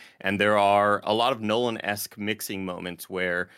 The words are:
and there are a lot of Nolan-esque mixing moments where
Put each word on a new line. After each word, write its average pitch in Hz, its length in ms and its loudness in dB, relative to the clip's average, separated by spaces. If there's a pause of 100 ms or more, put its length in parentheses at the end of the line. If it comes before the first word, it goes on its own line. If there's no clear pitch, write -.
(200)
and 95 200 -2
there 104 160 4
are 101 460 4
a 107 120 0
lot 117 180 2
of 113 80 -4
Nolan-esque 110 760 -4
mixing 104 480 -6
moments 90 460 -10
where 90 480 -2